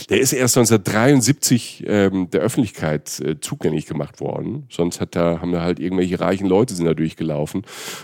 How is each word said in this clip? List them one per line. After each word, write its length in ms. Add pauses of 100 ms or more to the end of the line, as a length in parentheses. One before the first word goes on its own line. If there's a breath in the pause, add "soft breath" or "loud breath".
Der 120
ist 120
erst 240
neunzehnhundertdreiundsiebzig, 1300
ähm, 440
der 100
Öffentlichkeit, 800
äh, 200
zugänglich 440
gemacht 360
worden. 500
Sonst 320
hat 140
da, 260
haben 100
da 80
halt 180
irgendwelche 400
reichen 280
Leute 280
sind 120
da 80
durchgelaufen 680 (420 loud breath)